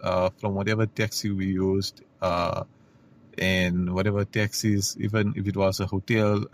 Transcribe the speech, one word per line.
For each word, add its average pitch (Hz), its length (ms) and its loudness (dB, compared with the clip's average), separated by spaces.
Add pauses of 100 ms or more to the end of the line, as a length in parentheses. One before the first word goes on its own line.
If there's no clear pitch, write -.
uh, 92 380 0
from 101 160 -2
whatever 107 320 0
taxi 107 440 -4
we 95 160 -2
used, 95 540 0 (220)
uh, 87 420 0 (720)
and 90 580 2
whatever 101 300 2
taxis, 104 720 0
even 107 380 0
if 98 100 -4
it 98 100 -2
was 95 240 2
a 95 60 0
hotel 104 680 0